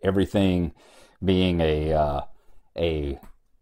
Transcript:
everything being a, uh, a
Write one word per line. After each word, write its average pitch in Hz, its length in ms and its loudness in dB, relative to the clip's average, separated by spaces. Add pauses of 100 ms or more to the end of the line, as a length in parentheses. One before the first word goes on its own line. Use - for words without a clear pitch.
everything 95 720 2 (500)
being 92 380 2
a, 78 320 0
uh, 73 280 0 (540)
a 76 440 -4 (420)